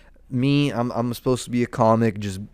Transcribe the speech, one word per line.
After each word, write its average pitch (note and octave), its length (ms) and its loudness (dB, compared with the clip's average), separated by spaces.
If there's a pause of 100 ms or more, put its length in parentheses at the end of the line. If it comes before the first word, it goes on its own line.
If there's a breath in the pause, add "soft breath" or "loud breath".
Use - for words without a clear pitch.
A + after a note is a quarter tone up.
(300 soft breath)
me. C#3 420 2
I'm, A#2 200 -2
I'm A#2 220 -2
supposed B2+ 300 -2
to - 80 -10
be A#2+ 120 0
a A#2 40 -2
comic, A2+ 520 2
just G2+ 200 -6 (140)